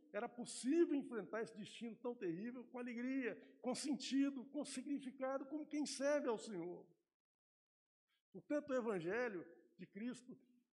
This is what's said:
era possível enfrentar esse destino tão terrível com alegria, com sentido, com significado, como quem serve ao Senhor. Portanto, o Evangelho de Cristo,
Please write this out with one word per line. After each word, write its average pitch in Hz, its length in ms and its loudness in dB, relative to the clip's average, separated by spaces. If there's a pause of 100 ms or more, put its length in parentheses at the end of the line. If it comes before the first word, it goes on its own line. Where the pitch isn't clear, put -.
(120)
era 220 160 -2
possível 277 680 4
enfrentar 226 480 -2
esse - 120 -6
destino 214 420 -8
tão 240 180 -4
terrível 226 500 -4
com 247 140 -8
alegria, 247 600 0 (220)
com 240 140 2
sentido, 277 720 2
com 294 200 -2
significado, 269 800 -2
como 302 220 -4
quem 294 180 2
serve 277 420 4
ao 226 100 4
Senhor. 175 460 -4 (1500)
Portanto, 294 400 -2
o 262 40 2
Evangelho 208 720 0 (320)
de 180 80 -12
Cristo, 220 500 -8 (380)